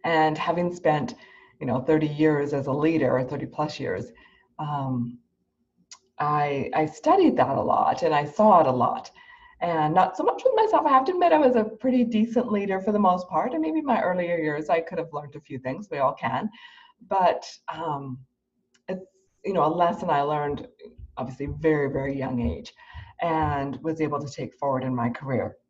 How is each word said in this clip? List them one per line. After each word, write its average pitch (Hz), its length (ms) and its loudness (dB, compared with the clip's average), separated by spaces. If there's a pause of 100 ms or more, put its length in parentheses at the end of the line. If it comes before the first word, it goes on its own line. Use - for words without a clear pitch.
And 156 320 2
having 175 360 -2
spent, 151 400 0 (460)
you 139 60 -8
know, 127 160 0
thirty 156 240 2
years 147 480 2
as 139 140 -2
a 131 40 -2
leader, 147 460 2
or 131 40 0
thirty 139 220 -6
plus - 340 -6
years, 95 280 -6 (520)
um, 135 600 -4 (1000)
I, 147 560 -2
I 151 120 0
studied 330 500 2
that 135 220 2
a - 40 -2
lot - 400 0
and 156 120 2
I 147 100 2
saw 190 380 6
it 135 40 4
a 131 60 2
lot. - 380 -2 (500)
And 160 320 0
not - 240 2
so 311 80 -4
much - 180 0
with 508 140 4
myself. 339 300 2
I - 20 4
have 262 160 6
to 370 80 0
admit 349 220 4
I 302 40 6
was 247 180 6
a 214 80 2
pretty 247 400 0
decent 226 460 0
leader 196 300 0
for 214 120 -2
the 208 60 2
most 180 300 2
part. 165 240 -2
And 320 80 -2
maybe 320 200 -2
in 294 40 -10
my 240 160 2
earlier 175 380 0
years, 151 320 -2
I 165 100 2
could 170 160 -10
have 160 160 -6
learned 147 240 -12
a 147 40 -14
few 139 180 -12
things. 131 320 -8
We 147 80 -6
all 139 160 2
can. 127 340 -4 (600)
But, 185 380 2 (260)
um, 139 460 -8 (680)
it's, 185 200 -8 (360)
you 190 120 -4
know, 151 100 4
a 156 100 2
lesson 175 360 0
I 143 100 2
learned, 147 480 -2 (480)
obviously, 131 300 -8
very, 147 440 2
very 139 240 -4
young 127 280 -2
age - 320 -4 (480)
and 147 600 -2
was 160 200 -4
able 147 180 -2
to 139 100 -8
take - 240 -10
forward 135 300 -2
in 127 100 -2
my 120 140 0
career. 120 480 -4 (140)